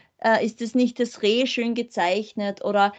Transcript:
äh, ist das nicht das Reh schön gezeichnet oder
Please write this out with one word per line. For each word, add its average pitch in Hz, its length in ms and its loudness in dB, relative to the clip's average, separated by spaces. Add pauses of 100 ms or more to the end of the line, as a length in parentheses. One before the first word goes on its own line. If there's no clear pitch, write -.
(220)
äh, 226 220 2
ist 220 160 -6
das 233 140 -8
nicht 247 260 2
das 240 220 -4
Reh 226 240 2
schön 233 280 -4
gezeichnet 202 880 -4
oder 202 340 2